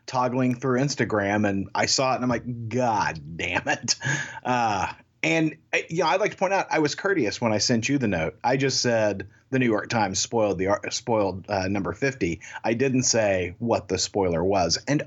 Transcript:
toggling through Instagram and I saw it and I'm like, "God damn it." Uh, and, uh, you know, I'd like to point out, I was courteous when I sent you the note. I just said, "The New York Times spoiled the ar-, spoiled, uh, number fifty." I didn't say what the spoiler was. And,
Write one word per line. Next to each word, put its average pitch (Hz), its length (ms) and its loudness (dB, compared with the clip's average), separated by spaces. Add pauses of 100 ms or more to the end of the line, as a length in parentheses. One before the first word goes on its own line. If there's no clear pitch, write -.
toggling 127 500 0
through 127 240 0
Instagram 107 680 0
and 98 240 -2
I - 140 0
saw 131 240 2
it 120 60 2
and 117 60 -4
I'm 127 60 0
like, 117 400 -6
"God 107 500 0 (160)
damn 87 320 -4
it." - 280 -2 (500)
Uh, 110 460 0 (320)
and, 160 320 0 (180)
uh, 170 60 2 (100)
you 170 140 0
know, 156 60 4
I'd 190 120 2
like 185 100 2
to - 60 -16
point 190 160 2
out, 185 160 0
I 156 100 0
was 147 140 2
courteous 160 480 0
when 117 100 2
I 107 60 2
sent 117 320 2
you 139 80 2
the 120 100 0
note. 87 360 -2
I 131 120 2
just 131 240 0
said, 107 460 0 (240)
"The 135 80 0
New 127 80 4
York 104 240 2
Times 101 300 0
spoiled 104 400 0
the 92 80 0
ar-, - 240 0
spoiled, 98 580 -2
uh, 95 180 0
number 95 260 -2
fifty." 123 480 -2 (220)
I 113 120 0
didn't 127 280 2
say 95 540 2
what 117 300 -2
the 92 100 -2
spoiler 87 460 0
was. 90 340 2 (100)
And, 147 200 0